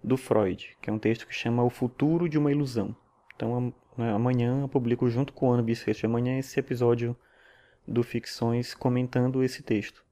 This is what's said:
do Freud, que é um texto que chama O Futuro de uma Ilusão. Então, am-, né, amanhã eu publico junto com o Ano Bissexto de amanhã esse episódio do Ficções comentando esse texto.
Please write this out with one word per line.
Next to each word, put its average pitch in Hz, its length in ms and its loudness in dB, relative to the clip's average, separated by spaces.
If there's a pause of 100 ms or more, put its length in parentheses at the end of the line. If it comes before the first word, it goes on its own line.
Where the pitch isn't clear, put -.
do 120 140 0
Freud, 107 640 0
que - 80 -8
é 107 40 -2
um 110 40 -2
texto 110 300 0
que - 80 -12
chama 117 260 0
O 123 80 4
Futuro 156 600 0
de 151 80 0
uma 147 120 2
Ilusão. 120 460 -2 (400)
Então, 117 180 -2
am-, 123 200 -2 (240)
né, 113 160 0
amanhã 123 480 2
eu 139 80 -4
publico 123 400 2
junto 131 240 -2
com 131 160 0
o - 20 6
Ano 120 100 4
Bissexto 113 380 -2
de - 60 -4
amanhã 123 340 0
esse - 180 -6
episódio 120 600 0 (680)
do 113 160 0
Ficções 120 720 -2
comentando 127 680 0
esse 127 180 -2
texto. - 400 -4 (100)